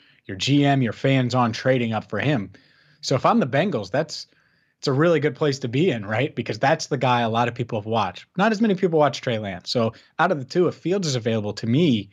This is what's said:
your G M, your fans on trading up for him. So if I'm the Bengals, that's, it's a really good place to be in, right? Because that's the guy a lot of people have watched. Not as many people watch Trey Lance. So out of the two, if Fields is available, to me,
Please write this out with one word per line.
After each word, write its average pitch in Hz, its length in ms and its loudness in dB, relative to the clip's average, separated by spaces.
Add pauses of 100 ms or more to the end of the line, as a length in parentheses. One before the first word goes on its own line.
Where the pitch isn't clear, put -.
(260)
your 98 100 -10
G 143 280 2
M, 139 180 4
your 107 100 0
fans 131 420 0
on 120 180 2
trading 120 400 0
up 107 160 -4
for 104 120 -6
him. 107 320 -2 (480)
So - 160 -2
if 156 100 0
I'm 214 140 4
the 170 60 2
Bengals, 131 440 -2
that's, - 380 -4 (500)
it's - 100 -6
a 139 40 2
really 156 280 2
good 139 160 -2
place 143 240 -2
to 127 80 -4
be 147 220 0
in, 110 160 -4
right? 113 280 -2
Because 110 240 -6
that's 156 280 0
the 147 100 -4
guy 123 240 2
a 117 80 0
lot 117 180 0
of 117 80 -4
people 117 240 -6
have 104 80 -8
watched. 107 400 -2 (100)
Not 202 140 2
as 202 100 0
many 214 140 2
people 170 240 2
watch 143 220 2
Trey 113 180 -2
Lance. 95 320 -8
So 113 240 0 (240)
out 175 140 2
of 147 80 -4
the 127 40 -10
two, 175 220 0
if 120 80 -2
Fields 180 320 -2
is 135 80 -2
available, 113 400 -2
to 113 120 -8
me, 120 460 2